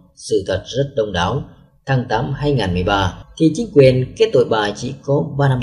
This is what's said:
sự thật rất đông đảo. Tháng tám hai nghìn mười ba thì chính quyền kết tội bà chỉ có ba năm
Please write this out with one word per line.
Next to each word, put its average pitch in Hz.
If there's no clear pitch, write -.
sự 101
thật 95
rất 131
đông 104
đảo. 87
Tháng 131
tám 143
hai 147
nghìn 98
mười 90
ba 98
thì 160
chính 233
quyền 131
kết 220
tội 120
bà 107
chỉ 120
có 147
ba 139
năm 127